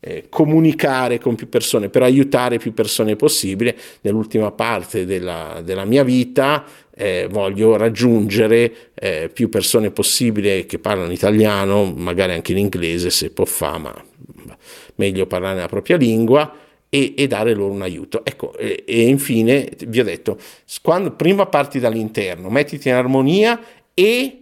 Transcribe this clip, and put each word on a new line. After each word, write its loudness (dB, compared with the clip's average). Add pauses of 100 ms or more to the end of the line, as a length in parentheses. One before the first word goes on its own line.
eh, -12
comunicare 2
con -2
più -10
persone, 0
per 2
aiutare 4
più -6
persone 0
possibile. 0 (280)
Nell'ultima -2
parte -4
della, -6
della -4
mia 4
vita, 0 (320)
eh, -4
voglio 2
raggiungere, 2
eh, -6
più 0
persone 0
possibile 0
che -8
parlano -2
italiano, 2
magari -2
anche -4
in 0
inglese -2
se -2
può -2
fa, -4
ma -12 (1040)
meglio 0
parlare -4
nella -6
propria -2
lingua, 2 (360)
e, 0
e 0
dare 0
loro -2
un -6
aiuto. -8
Ecco, -10
e, -6
e 4
infine 2 (160)
vi 0
ho 4
detto, -6 (280)
s-, -14
quando, 0
prima 2
parti 0
dall'interno, -4
mettiti -2
in 2
armonia 2 (360)
e 2